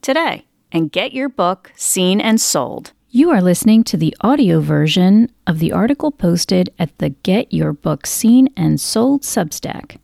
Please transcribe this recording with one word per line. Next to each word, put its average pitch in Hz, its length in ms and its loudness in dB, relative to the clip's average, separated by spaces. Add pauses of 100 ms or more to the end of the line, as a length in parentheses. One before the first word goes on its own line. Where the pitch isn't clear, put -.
today 269 440 -4 (260)
and 165 200 -2
get - 220 -4
your 262 160 -6
book 185 460 -4
seen 185 440 0
and 220 220 0
sold. - 520 -4 (180)
You 294 180 4
are 202 140 2
listening 214 400 4
to - 140 -2
the 156 240 -2
audio 202 380 2
version 156 720 2 (140)
of 160 140 -2
the 160 120 -2
article 277 380 -2
posted 180 720 -2
at 170 180 -6
the 147 120 -4
Get 190 440 -4
Your 156 180 -2
Book 151 360 -6
Seen 254 500 4
and 156 240 0
Sold 269 400 0
Substack. - 840 -8